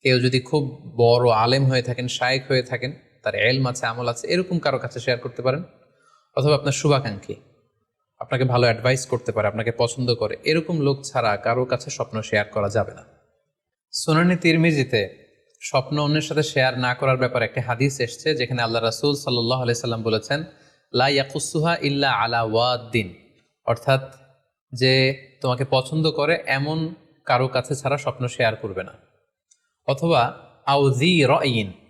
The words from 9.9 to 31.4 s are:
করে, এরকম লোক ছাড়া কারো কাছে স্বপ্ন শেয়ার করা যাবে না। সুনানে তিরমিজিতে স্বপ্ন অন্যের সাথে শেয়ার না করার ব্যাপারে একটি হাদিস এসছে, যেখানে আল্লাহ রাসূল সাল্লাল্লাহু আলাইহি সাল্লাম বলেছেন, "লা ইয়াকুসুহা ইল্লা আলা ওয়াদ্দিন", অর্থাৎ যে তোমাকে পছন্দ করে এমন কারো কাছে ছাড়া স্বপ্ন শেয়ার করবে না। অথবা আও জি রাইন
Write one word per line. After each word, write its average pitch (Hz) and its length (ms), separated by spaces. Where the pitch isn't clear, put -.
করে, 107 280
এরকম 160 380
লোক 139 240
ছাড়া 110 320
কারো 117 280
কাছে 127 240
স্বপ্ন 110 320
শেয়ার 104 240
করা 101 240
যাবে 101 240
না। - 100
সুনানে 170 420
তিরমিজিতে 160 880
স্বপ্ন - 380
অন্যের 147 220
সাথে 151 220
শেয়ার 131 360
না 123 160
করার 131 220
ব্যাপারে 123 280
একটি - 140
হাদিস 123 400
এসছে, 139 360
যেখানে 123 260
আল্লাহ 113 220
রাসূল 139 320
সাল্লাল্লাহু 123 460
আলাইহি 120 200
সাল্লাম 117 220
বলেছেন, 113 400
"লা 127 140
ইয়াকুসুহা 151 720
ইল্লা 139 300
আলা 117 320
ওয়াদ্দিন", 113 680
অর্থাৎ 135 480
যে 131 400
তোমাকে 127 280
পছন্দ 160 420
করে 151 340
এমন 156 500
কারো 127 220
কাছে 131 280
ছাড়া 135 220
স্বপ্ন 127 300
শেয়ার 113 280
করবে 95 280
না। - 100
অথবা 139 520
আও 139 280
জি 156 300
রাইন 117 500